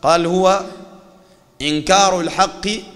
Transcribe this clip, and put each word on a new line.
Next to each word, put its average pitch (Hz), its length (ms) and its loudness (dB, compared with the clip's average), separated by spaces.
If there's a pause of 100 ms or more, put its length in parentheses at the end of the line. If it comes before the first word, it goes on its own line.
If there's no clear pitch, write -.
قال: 165 240 2
"هو 185 360 2 (1000)
إنكار 180 600 2
الحق 180 460 -2 (280)